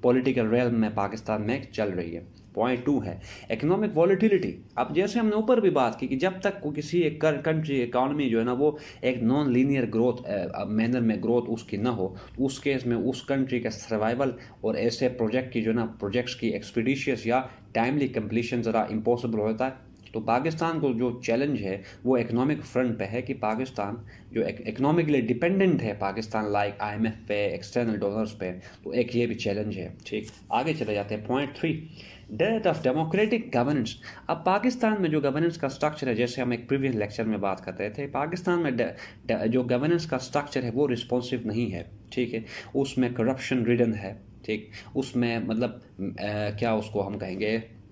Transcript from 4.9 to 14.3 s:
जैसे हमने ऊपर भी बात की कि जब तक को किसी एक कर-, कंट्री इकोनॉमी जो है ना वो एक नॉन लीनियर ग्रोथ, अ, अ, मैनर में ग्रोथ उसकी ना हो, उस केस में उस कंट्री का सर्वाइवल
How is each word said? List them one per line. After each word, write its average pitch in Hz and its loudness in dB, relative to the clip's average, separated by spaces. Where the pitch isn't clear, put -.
जैसे 208 2
हमने 214 2
ऊपर 226 4
भी 196 6
बात 131 2
की 131 -2
कि 135 0
जब 185 0
तक 196 -2
को 151 -4
किसी 151 0
एक 156 0
कर-, 151 2
कंट्री 156 0
इकोनॉमी 127 2
जो 113 4
है 113 2
ना 123 2
वो 147 2
एक 123 0
नॉन 131 4
लीनियर 131 4
ग्रोथ, 117 2
अ, 95 -4
अ, 101 -2
मैनर 113 2
में 107 2
ग्रोथ 117 4
उसकी 110 -4
ना 110 0
हो, 95 -2
उस 135 0
केस 135 0
में 120 2
उस 120 0
कंट्री 127 0
का 117 -2
सर्वाइवल 117 0